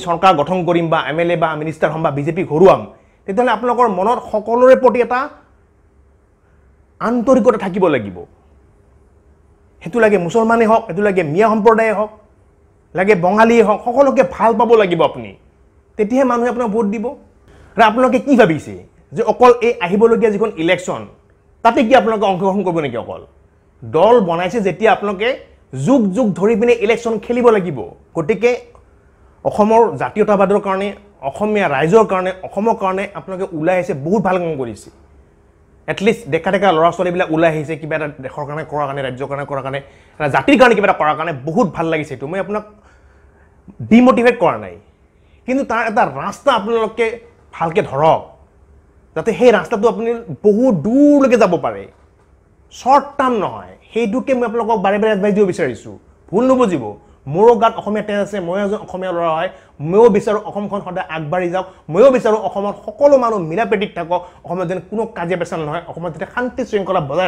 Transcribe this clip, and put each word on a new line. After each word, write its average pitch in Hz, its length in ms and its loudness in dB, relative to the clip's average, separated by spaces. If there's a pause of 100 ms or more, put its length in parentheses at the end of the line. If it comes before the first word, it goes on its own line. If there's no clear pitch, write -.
চৰকাৰ 175 340 2
গঠন 180 180 -2 (100)
কৰিম 170 260 0
বা 156 60 0 (120)
এম 156 120 -4
এল 170 100 0
এ 170 100 0
বা 160 60 0 (120)
মিনিষ্টাৰ 156 320 -4
হ'ম 160 120 -6
বা 151 120 0
বিজেপিক 156 360 -4
হৰুৱাম, 160 280 6 (440)
তেতিয়াহ'লে 233 300 -2
আপোনালোকৰ 240 320 0 (100)
মনত 220 220 0 (120)
সকলোৰে 233 520 4
প্ৰতি 247 220 4
এটা 247 140 -4 (1800)
আন্তৰিকতা 233 640 2
থাকিব 185 180 -2 (120)
লাগিব। 101 220 -6 (1600)
সেইটো 170 220 -6
লাগে 202 220 4
মুছলমানেই 226 460 2
হওক, 226 160 2
সেইটো 190 200 -6
লাগে 185 160 0 (100)
মিয়া 214 180 2
সম্প্ৰদায়ে 220 460 2
হওক, 214 140 -4 (840)
লাগে 196 180 2 (120)
বঙালীয়ে 220 420 4
হওক, 208 180 0
সকলোকে 247 380 2 (120)
ভাল 220 240 2
পাব 233 120 2 (100)
লাগিব 170 280 0
আপুনি, 110 220 -12 (640)
তেতিয়াহে 247 340 0
মানুহে 240 220 0
আপোনাক 240 220 -4
ভোট 226 180 0
দিব। 226 120 -6 (720)
আৰু 226 140 4
আপোনালোকে 247 360 0
কি 285 160 2
ভাবিছে 156 320 0 (420)
যে 196 60 -4 (100)
অকল 240 200 6 (160)
এই 240 60 0 (120)
আহিবলগীয়া 208 500 2
যিখন 220 140 -2 (140)
ইলেকশ্যন, 170 380 -2 (640)
তাতে 233 240 4
কি 262 120 4
আপোনালোকে 214 320 0
অংশগ্ৰহণ 190 340 -2
কৰিব 170 200 -2
নেকি? 117 180 -6
অকল 90 180 -12 (640)
দল 170 320 4 (120)
বনাইছে 175 400 -2
যেতিয়া 208 280 0
আপোনালোকে 202 340 -4 (560)
যুগ 254 160 4 (140)
যুগ 254 120 0 (120)
ধৰি 220 200 2
পিনে 240 140 2 (120)
ইলেকশ্যন 226 280 -2 (120)
খেলিব 247 200 -2 (100)
লাগিব। 175 240 -4 (360)
গতিকে 220 360 0 (920)
অসমৰ 220 360 2 (200)
জাতীয়তাবাদৰ 202 640 0
কাৰণে, 196 220 -4 (420)
অসমীয়া 208 460 -2
ৰাইজৰ 170 360 4
কাৰণে, 185 200 -2 (160)
অসমৰ 214 340 -2
কাৰণে 190 220 -2 (140)
আপোনালোকে 185 280 -10 (120)
ওলাই 170 200 0
আহিছে, - 160 -4 (120)
বহুত 190 220 0
ভাল 185 140 0
কাম 165 200 -4
কৰিছে। 113 280 -12 (960)
এটলিষ্ট 196 340 -2 (120)
ডেকা 165 200 -2
ডেকা 196 240 0
ল'ৰা 165 180 4
ছোৱালীবিলাক 180 400 -2
ওলাই 165 180 2
আহিছে 156 280 -8
কিবা 156 160 -8
এটা 151 100 -6 (180)
দেশৰ 147 220 -12
কাৰণে 147 240 -10
কৰাৰ 147 160 -4
কাৰণে, 139 200 -8
ৰাজ্যৰ 127 240 -8
কাৰণে 143 200 -8
কৰাৰ 135 140 -6
কাৰণে, 135 140 -6 (400)
এটা 151 160 -2
জাতিৰ 269 240 4
কাৰণে 233 180 6
কিবা 196 120 2
এটা 180 120 0
কৰাৰ 151 180 0
কাৰণে 160 140 -6 (140)
বহুত 180 280 0
ভাল 165 180 -4
লাগিছে। 151 220 -6
এইটো 127 160 -12
মই 190 120 -6
আপোনাক 208 200 -8 (1300)
ডিমটিভেট 240 540 6
কৰা 131 200 0
নাই, 90 120 -16 (680)
কিন্তু 262 260 -2
তাৰ 233 180 -2
এটা 220 140 0 (180)
ৰাস্তা 196 280 -4 (100)
আপোনালোকে 220 460 -2 (480)
ভালকে 170 280 -2 (100)
ধৰক, 139 300 2 (920)
যাতে 165 240 -2
সেই 247 180 8
ৰাস্তাটো 220 360 -2
আপুনি 226 160 -6 (360)
বহুত 220 280 4 (120)
দূৰলৈকে 269 580 4
যাব 185 100 2 (120)
পাৰে, 98 180 -6 (960)
শ্বৰ্ট 262 260 4 (140)
টাৰ্ম 254 240 0
নহয়। 101 300 -10 (180)
সেইটোকে 233 460 -4
মই 240 120 -2
আপোনালোকক 220 360 -2
বাৰে 202 160 0
বাৰে 220 140 2
এডভাইচ 202 200 0
দিব 208 160 4
বিচাৰিছোঁ, 120 440 -6 (340)
ভুল 214 200 0
নুবুজিব। 190 360 2 (420)
মোৰো 208 340 4
গাত 226 180 2
অসমীয়া 208 280 -6
তেজ 208 180 -4
আছে, 202 120 -10 (100)
ময়ো 190 180 -4
এজন 202 200 -4
অসমীয়া 185 320 -8
ল'ৰা 170 200 -2
হয়, 185 120 -4 (420)
ময়ো 226 240 6
বিচাৰোঁ 208 340 -2
অসমখন 202 360 -8
সদায় 180 300 -8
আগবাঢ়ি 175 380 -4
যাওক, 185 140 -4 (260)
ময়ো 240 220 6
বিচাৰোঁ 220 320 0
অসমত 202 280 -6 (100)
সকলো 285 380 2
মানুহ 226 160 0 (100)
মিলা 208 200 -2
প্ৰীতিত 208 280 -2
থাকক, 175 240 -4 (240)
অসমত 180 240 -6
যেন 185 100 -4 (100)
কোনো 220 140 -4 (140)
কাজিয়া 175 240 -4
পেচাল 170 260 -6
নহয়, 165 220 -8
অসমত 165 240 -10
যাতে 165 220 -10
শান্তি 247 340 -6
শৃংখলা 185 400 -2
বজাই 175 180 -2